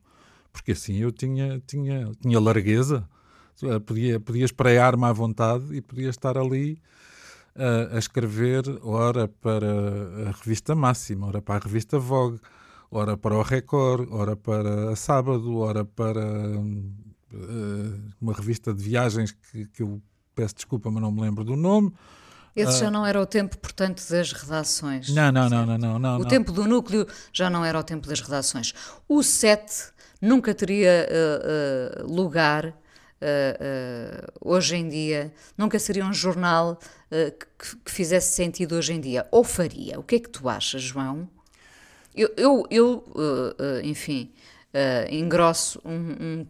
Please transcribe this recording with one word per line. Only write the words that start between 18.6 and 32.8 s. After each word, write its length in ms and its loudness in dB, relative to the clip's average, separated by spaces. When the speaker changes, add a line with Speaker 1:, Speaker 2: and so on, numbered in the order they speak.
Speaker 1:
de 80 -6
viagens 480 0
que, 360 -16
que 180 -8
eu 180 -8
peço 220 -4
desculpa, 340 -6
mas 100 -2
não 120 0
me 80 -2
lembro 240 -2
do 100 -4
nome. 380 2
Speaker 2:
Esse 220 2
Speaker 1:
Ah, 80 2
Speaker 2:
já 40 2
não 160 0
era 140 2
o 60 0
tempo, 300 -2
portanto, 540 -4
das 220 0
redações. 840 -4
Speaker 1:
Não, 160 6
não, 180 4
não, 100 4
Speaker 2:
Certo. 100 2
Speaker 1:
não, 100 0
não, 220 0
não, 160 0
Speaker 2:
O 60 0
Speaker 1:
não. 60 -2
Speaker 2:
tempo 220 4
do 160 -2
núcleo 400 2
já 160 0
não 160 0
era 140 0
o 60 -2
tempo 240 -10
das 120 -4
redações. 540 -4
O 140 6
sete 720 2
nunca 320 4
teria, 560 4
eh, 20 -
eh, 920 0
lugar, 760 0